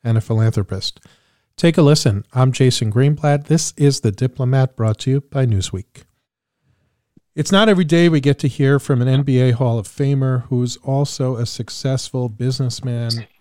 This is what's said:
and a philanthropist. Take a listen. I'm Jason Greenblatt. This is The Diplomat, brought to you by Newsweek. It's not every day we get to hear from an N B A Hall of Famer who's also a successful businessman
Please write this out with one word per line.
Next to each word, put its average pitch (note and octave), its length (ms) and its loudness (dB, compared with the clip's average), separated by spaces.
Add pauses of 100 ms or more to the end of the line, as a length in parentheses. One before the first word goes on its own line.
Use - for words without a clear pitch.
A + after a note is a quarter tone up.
and A#2 140 0
a - 20 2
philanthropist. A2 800 -2 (560)
Take E3+ 220 2
a F3 40 6
listen. C#3+ 500 2
I'm C3 180 2
Jason B2 420 0
Greenblatt. D3 540 0
This - 300 0
is C#3+ 240 2
The A2 100 0
Diplomat, B2+ 640 -2
brought A2 260 -2
to C3 100 -4
you C3+ 100 0
by C3+ 260 -2
Newsweek. - 580 -4 (1300)
It's D3+ 180 -2
not G#3 180 4
every F#3 140 4
day E3+ 260 4
we D#3 100 2
get C#3 200 0
to B2 80 -2
hear C#3 300 2
from C3+ 220 0
an B2 80 0
N C3+ 140 2
B C3+ 180 2
A B2+ 120 4
Hall A#2+ 260 0
of G#2+ 100 -8
Famer C3 600 -2
who's B2 300 -2
also C3+ 580 -4
a A#2 100 -4
successful B2+ 800 -6
businessman A#2+ 1000 -4 (140)